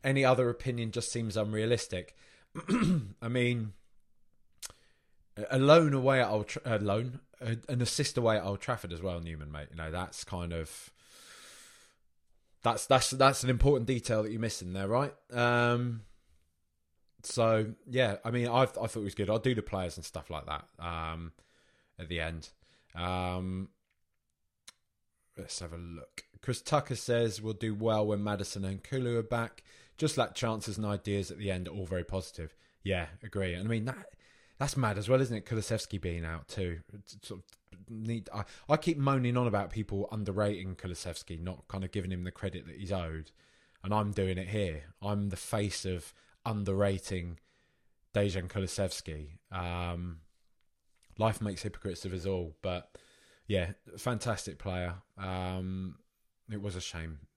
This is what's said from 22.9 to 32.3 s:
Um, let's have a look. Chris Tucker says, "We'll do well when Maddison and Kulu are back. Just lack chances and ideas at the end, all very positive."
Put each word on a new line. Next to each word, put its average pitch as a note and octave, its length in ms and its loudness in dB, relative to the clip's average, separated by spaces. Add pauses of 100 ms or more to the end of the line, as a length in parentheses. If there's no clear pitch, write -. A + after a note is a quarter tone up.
Um, F2+ 760 -2 (1700)
let's - 220 -10
have E2 140 -8
a E2+ 40 -10
look. E2+ 460 -12 (180)
Chris - 200 -2
Tucker C#3 340 0
says, A#2 460 2
"We'll A2 120 -4
do A2 200 -2
well G#2+ 320 4
when G#2 180 0
Maddison G2+ 400 -2
and F#2+ 200 -4
Kulu B2 340 0
are A2+ 60 0
back. A#2 400 -4 (340)
Just D3+ 200 2
lack A#2+ 180 2
chances A2 420 -2
and G#2+ 80 -2
ideas G2+ 460 0
at E2 80 -12
the G2+ 100 -2
end, F2+ 180 -2
all F#2+ 180 -6
very F2 180 -2
positive." F2 520 -6 (280)